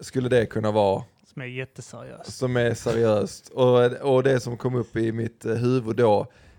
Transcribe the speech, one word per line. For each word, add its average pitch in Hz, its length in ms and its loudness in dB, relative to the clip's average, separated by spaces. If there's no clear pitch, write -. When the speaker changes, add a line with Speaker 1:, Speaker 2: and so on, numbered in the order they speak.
Speaker 1:
skulle 123 280 -6
det 120 160 2
kunna 107 260 -4
vara 101 320 2
Speaker 2:
Som 143 80 -14
är 127 40 -12
jätteseriöst. 123 920 -16
Speaker 1:
som 123 200 -2
är 120 160 2
seriöst? 113 760 0
Och, 123 360 4
och 127 380 2
det 135 160 2
som 120 180 -8
kom 127 180 -4
upp 117 200 -6
i 113 160 0
mitt, 113 340 -8
eh, 113 100 -2
huvud 120 400 0
då, 107 320 4